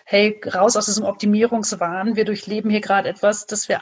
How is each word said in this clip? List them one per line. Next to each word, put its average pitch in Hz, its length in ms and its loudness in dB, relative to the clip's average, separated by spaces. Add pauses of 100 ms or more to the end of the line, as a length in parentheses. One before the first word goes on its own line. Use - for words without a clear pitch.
hey, 214 340 2 (140)
raus 202 240 4
aus 214 80 0
diesem 208 200 -2
Optimierungswahn. 208 1120 0
Wir 214 80 0
durchleben 214 460 -4
hier 208 120 2
gerade 196 280 0
etwas, 208 380 0
das - 200 -6
wir - 140 -2